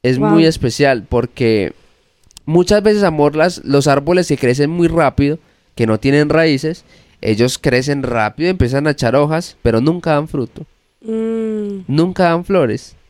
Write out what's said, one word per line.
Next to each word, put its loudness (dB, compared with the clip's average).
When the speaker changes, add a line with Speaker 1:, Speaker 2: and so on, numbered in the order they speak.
Speaker 1:
Es 2
Speaker 2:
Wow. 2
Speaker 1:
muy 6
especial 0
porque -2
muchas 2
veces, 2
amor, 0
las, 0
los 2
árboles 2
que 0
crecen 0
muy 0
rápido, 0
que 0
no 0
tienen 2
raíces, 0
ellos 0
crecen 0
rápido, -2
empiezan -2
a 2
echar 0
hojas, 0
pero 2
nunca -2
dan 0
fruto. -8
Speaker 2:
Mm. -6
Speaker 1:
Nunca 0
dan 0
flores. -2